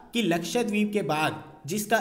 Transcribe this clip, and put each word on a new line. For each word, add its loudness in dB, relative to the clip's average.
कि 2
लक्षद्वीप 0
के 2
बाद 0
जिसका 0